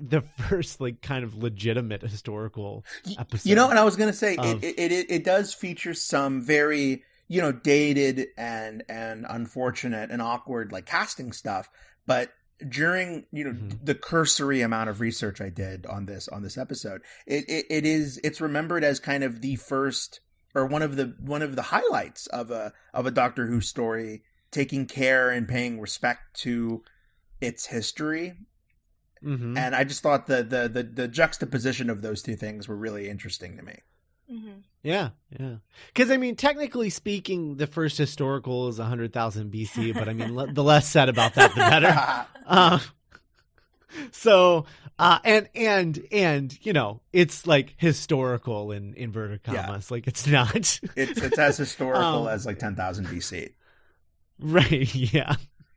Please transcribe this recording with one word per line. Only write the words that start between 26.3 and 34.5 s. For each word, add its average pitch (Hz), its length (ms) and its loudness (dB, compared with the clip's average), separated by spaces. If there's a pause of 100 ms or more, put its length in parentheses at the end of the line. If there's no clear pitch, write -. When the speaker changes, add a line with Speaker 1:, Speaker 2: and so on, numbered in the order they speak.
Speaker 2:
to 117 420 -4 (580)
its 120 260 -6
history. 156 680 -6 (920)
Speaker 1:
Mm-hmm. 123 320 -4
Speaker 2:
And 127 200 -2
I 135 80 4
just 139 180 -8
thought 143 240 2
the, 131 160 2
the, 120 260 -2
the, 120 140 -2
the 120 240 -6
juxtaposition 127 840 -2
of 104 120 -6
those 107 200 -6
two 117 120 -6
things 107 320 -10
were 104 100 -8
really 104 320 -8
interesting 98 500 -10
to - 40 -20
me. - 120 -18 (580)
Speaker 3:
Mm-hmm. 214 260 -16 (240)